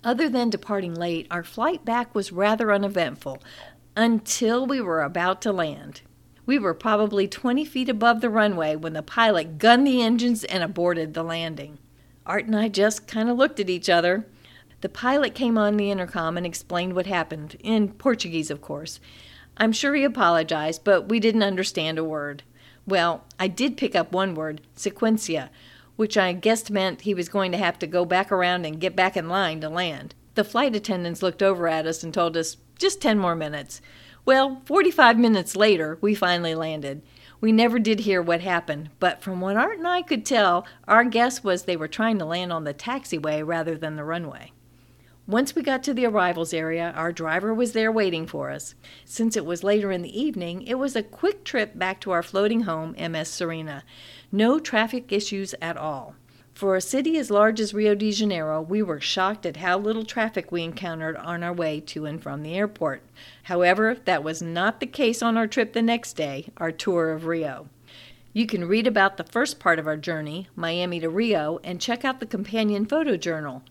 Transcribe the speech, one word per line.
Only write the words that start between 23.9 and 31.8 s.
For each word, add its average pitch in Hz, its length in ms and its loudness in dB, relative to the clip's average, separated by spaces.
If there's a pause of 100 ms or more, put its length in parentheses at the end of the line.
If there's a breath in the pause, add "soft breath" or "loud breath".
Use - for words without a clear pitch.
up 170 180 0
one 185 200 0
word, 156 280 -6 (160)
sequencia, 196 720 -2 (460 loud breath)
which 214 220 0
I 185 140 4
guessed 220 400 0
meant 190 300 -2
he 202 120 -2
was 175 140 -2
going 190 240 0
to 175 60 -2
have 175 220 0
to 175 60 -4
go 180 200 0
back 185 260 0
around 180 340 2
and 156 140 -8
get 180 160 -2
back 185 220 2
in 165 100 -4
line 170 320 -2
to 156 100 -6
land. 160 460 -6 (200)
The 208 100 2
flight 240 280 0
attendants 180 480 -2
looked 185 220 0
over 180 240 2
at 160 180 0